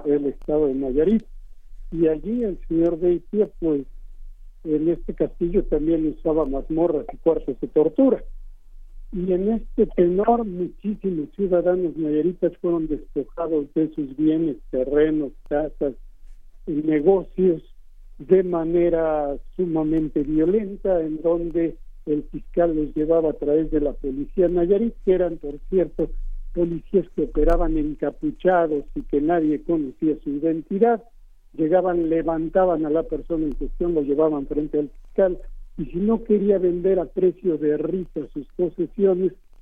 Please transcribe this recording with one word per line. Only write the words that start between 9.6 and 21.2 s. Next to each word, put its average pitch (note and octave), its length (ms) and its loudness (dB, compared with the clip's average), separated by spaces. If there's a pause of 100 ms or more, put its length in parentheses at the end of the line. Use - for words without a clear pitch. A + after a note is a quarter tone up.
tenor, G#3 580 4
muchísimos F3+ 920 -4
ciudadanos F3+ 600 2
nayaritas D#3+ 600 0
fueron E3+ 280 -2
despojados D3+ 800 -4 (100)
de D#3+ 200 2
sus C3+ 200 -6
bienes, D#3 420 0 (140)
terrenos, D3 600 0 (160)
casas, D3 460 -2 (720)
negocios, D#3+ 960 2 (560)
de F#3 240 4
manera E3 920 0 (220)
sumamente D#3 640 0
violenta, F#3 800 0
en D#3 220 -4